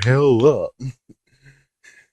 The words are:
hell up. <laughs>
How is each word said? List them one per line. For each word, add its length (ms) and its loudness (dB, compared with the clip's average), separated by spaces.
hell 420 2
up. 240 0
<laughs> 120 -12